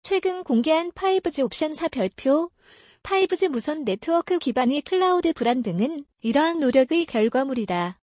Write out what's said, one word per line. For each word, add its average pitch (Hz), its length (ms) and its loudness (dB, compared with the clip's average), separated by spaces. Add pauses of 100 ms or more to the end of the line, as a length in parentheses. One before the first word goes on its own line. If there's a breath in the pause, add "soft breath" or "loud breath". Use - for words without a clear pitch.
최근 370 400 -2
공개한 311 500 0
파이브지 381 500 -2
옵션 311 320 -2
사 320 140 -4
별표, 269 600 0 (540 soft breath)
파이브지 381 440 0
무선 294 360 -4
네트워크 330 540 0
기반의 254 440 0
클라우드 359 500 2
브란딩은 247 720 -2 (160)
이러한 311 380 2
노력의 277 480 2
결과물이다. 220 920 -2 (100)